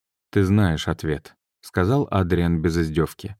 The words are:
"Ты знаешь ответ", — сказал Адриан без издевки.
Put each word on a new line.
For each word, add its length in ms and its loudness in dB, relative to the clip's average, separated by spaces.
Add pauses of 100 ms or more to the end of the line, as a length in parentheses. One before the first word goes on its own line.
(300)
"Ты 140 2
знаешь 440 2
ответ", — 480 -6 (260)
сказал 500 0
Адриан 500 0
без 160 0
издевки. 640 -4